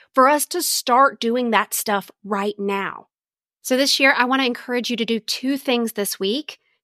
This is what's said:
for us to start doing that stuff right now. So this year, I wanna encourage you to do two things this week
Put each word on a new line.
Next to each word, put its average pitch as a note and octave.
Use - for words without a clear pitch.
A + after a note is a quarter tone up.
for C4
us D4
to F4
start C4
doing A#3
that G#3
stuff G3+
right G#3
now. G3
So B3+
this C4+
year, C#4
I B3
wanna C4
encourage B3
you A#3+
to A3+
do A3+
two C4
things A#3
this -
week A3